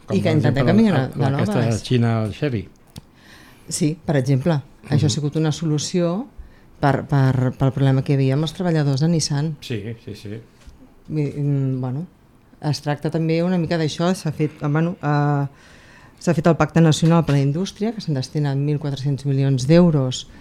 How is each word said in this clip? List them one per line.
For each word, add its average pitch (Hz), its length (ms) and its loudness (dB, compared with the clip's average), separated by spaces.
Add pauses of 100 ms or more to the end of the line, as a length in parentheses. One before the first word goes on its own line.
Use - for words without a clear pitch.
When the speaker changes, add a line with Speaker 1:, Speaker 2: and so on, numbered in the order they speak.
Speaker 1:
com 190 100 -4
Speaker 2:
I 190 60 0
que 175 80 0
Speaker 1:
per 160 80 2
Speaker 2:
intentem 139 260 2
Speaker 1:
exemple - 20 -
Speaker 2:
que - 60 2
en 202 60 4
vinguin 220 160 6
Speaker 1:
la, 131 140 2 (220)
Speaker 2:
de 135 60 0
Speaker 1:
aquesta 185 260 0
Speaker 2:
noves. 113 220 0
Speaker 1:
China 117 400 2
al 104 80 -4
Sherry. 120 360 -4 (1000)
Speaker 2:
Sí, 160 380 -2
per 151 120 0
exemple, 135 360 2 (360)
això 147 160 2
ha - 20 4
Speaker 1:
Mhm. - 20 2
Speaker 2:
sigut 143 280 -4
una 156 140 2
solució 170 760 -2 (520)
per, 139 280 0
per, 127 500 2
pel 135 140 2
problema 135 320 2
que 147 100 -2
hi - 20 2
havia 135 200 0
amb 151 80 -2
els 156 100 -6
treballadors 151 480 0
de 160 60 2
Nissan. 151 540 -2
Speaker 1:
Sí, 110 200 -8 (220)
sí, 107 120 -12
sí. - 140 -14 (800)
Speaker 2:
I, 151 120 -4 (180)
mm, 139 420 -2
bueno, 131 240 -6 (560)
es 151 200 -4
tracta 147 280 -4
també 160 340 0
una 180 140 0
mica 170 200 0
d'això, 170 360 0
s'ha 170 180 -6
fet, 151 200 -2 (100)
eh, 151 60 -4
bueno, 165 340 0
eh, 143 460 0 (720)
s'ha 175 140 0
fet 156 140 0
el 165 100 6
Pacte 156 240 2
Nacional 165 420 4
per 143 120 0
a - 20 4
la 139 60 2
Indústria, 190 500 -4
que 220 80 -12
se'n 156 140 -4
destinen 139 500 -2
mil 147 140 -2
quatre-cents 139 460 -4
milions 135 420 0
d'euros 151 600 4 (140)